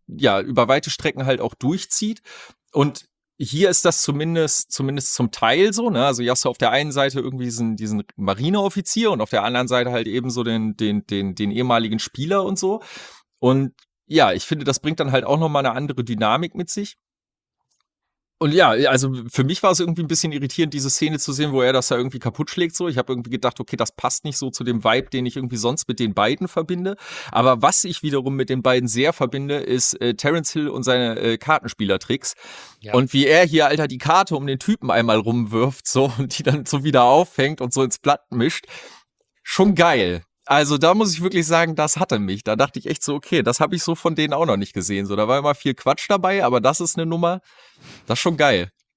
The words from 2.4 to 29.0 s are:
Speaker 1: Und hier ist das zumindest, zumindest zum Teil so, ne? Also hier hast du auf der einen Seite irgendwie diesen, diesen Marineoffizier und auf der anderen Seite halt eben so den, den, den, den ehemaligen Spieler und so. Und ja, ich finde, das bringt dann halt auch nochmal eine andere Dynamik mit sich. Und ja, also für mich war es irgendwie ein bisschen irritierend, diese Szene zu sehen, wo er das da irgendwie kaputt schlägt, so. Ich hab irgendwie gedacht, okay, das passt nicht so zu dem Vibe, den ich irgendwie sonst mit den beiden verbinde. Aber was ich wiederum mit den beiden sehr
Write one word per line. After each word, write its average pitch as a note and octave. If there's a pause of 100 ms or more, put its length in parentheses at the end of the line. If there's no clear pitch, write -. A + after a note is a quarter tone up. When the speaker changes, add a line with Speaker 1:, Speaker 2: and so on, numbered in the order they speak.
Speaker 1:
Und C#3 (320)
hier D#3+
ist -
das E3
zumindest, D#3
zumindest C3+
zum A#2+
Teil D#3+
so, A#3
ne? C3+
Also C3+
hier A#2+
hast B2+
du C3+
auf B2
der A#2
einen C#3+
Seite C#3
irgendwie B2+
diesen, A2+
diesen G#2+ (140)
Marineoffizier F#3
und C3+
auf A2
der G2+
anderen B2
Seite B2
halt A#2
eben B2
so A#2+
den, A2
den, G#2
den, G2
den G2+
ehemaligen A2+
Spieler F3+
und F#3+
so. F#3+ (560)
Und C3 (340)
ja, C3+
ich F#2+
finde, D3+
das C#3
bringt D3+
dann C#3+
halt C3
auch C#3+
nochmal D3+
eine A#2+
andere C3
Dynamik A2+
mit F3
sich. - (1400)
Und D3
ja, E3
also C3 (180)
für C3+
mich D#3
war G3
es F3+
irgendwie E3+
ein D#3
bisschen D#3+
irritierend, C#3+
diese C#3
Szene D3+
zu -
sehen, C#3+
wo C3+
er B2+
das B2+
da C3
irgendwie B2+
kaputt B2
schlägt, E3+
so. F3+
Ich C#3+
hab B2
irgendwie A#2+
gedacht, A#2+
okay, B2+
das A#2
passt -
nicht D3
so C3
zu -
dem A#2
Vibe, A#2
den B2
ich B2
irgendwie B2
sonst A#2+
mit A#2+
den A2+
beiden A#2
verbinde. F3+ (360)
Aber B2
was -
ich -
wiederum C#3
mit C3+
den C3
beiden B2+
sehr C3+